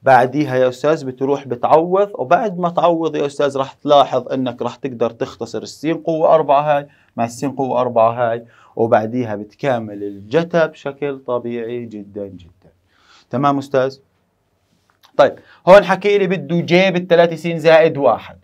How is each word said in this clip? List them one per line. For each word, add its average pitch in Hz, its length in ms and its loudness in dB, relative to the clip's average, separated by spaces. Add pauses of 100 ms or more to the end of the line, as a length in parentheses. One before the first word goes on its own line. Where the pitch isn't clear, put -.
بعديها 131 520 4
يا 127 140 2
أستاذ 147 360 -2
بتروح 135 420 -4
بتعوض، 165 640 2
وبعد 175 460 -2
ما 175 100 -2
تعوض 165 460 0
يا 151 100 -2
أستاذ 143 320 -2
راح 131 160 -6
تلاحظ 135 540 2
إنك 127 340 -6
راح 120 140 -6
تقدر 120 340 -4
تختصر 117 520 -8
السين 151 340 -6
قوة 160 380 -2
أربعة 143 280 2
هاي 147 260 -2 (300)
مع 117 80 -2
السين 120 260 -8
قوة 127 300 -4
أربعة 117 300 2
هاي، 120 340 -4 (300)
وبعديها 113 600 0
بتكامل 107 680 -6
الجتا 139 600 -2
بشكل 143 540 -8
طبيعي 120 680 -6
جدًا 101 420 -12
جدًا. 87 420 -20 (600)
تمام 143 280 0
أستاذ؟ 135 400 -2 (1200)
طيب، 135 160 4 (340)
هون 196 160 10
حكي 190 340 0
لي 196 100 0
بده 170 320 -2
جيب 175 360 2
الثلاثة 170 400 2
س 160 120 -8
زائد 160 500 4
واحد. 120 460 0